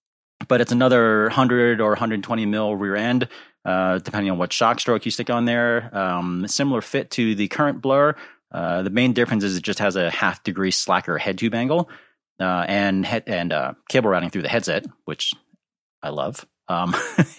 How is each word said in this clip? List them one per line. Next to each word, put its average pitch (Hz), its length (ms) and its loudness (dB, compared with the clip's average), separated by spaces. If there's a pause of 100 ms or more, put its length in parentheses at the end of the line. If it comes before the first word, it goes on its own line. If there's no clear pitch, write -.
(460)
but 123 140 4
it's 120 100 0
another 120 600 4
hundred 120 500 4
or 107 160 2
hundred 110 260 -2
twenty 113 240 -2
mil 107 300 0
rear 98 180 -2
end, 120 340 0 (360)
uh, 92 340 2
depending 98 320 -4
on 90 80 -2
what 90 140 -2
shock 117 260 2
stroke 113 260 0
you 113 60 -2
stick - 200 -6
on 120 140 0
there. 120 480 0
Um, 90 540 -2
similar 135 360 0
fit - 300 -6
to 113 220 0
the 101 140 -2
current 143 320 -2
Blur. 143 340 4 (380)
Uh, 87 300 -2
the 95 80 -2
main 120 220 2
difference 113 300 2
is 95 140 -2
it 87 80 -8
just - 160 -4
has 98 160 0
a 87 140 0
half - 340 -2
degree 95 260 -2
slacker 90 480 0
head 95 200 -4
tube 113 160 -2
angle, 139 340 0 (500)
uh, - 300 2
and 98 360 2
he-, 113 220 -2
and, 87 260 -2
uh, 69 200 -2 (160)
cable 113 220 2
routing 87 200 2
through 92 120 -4
the - 60 -4
headset, 95 380 -2 (200)
which - 280 -4 (680)
I 71 60 -6
love. 73 360 -6 (220)
Um, 90 260 0 (440)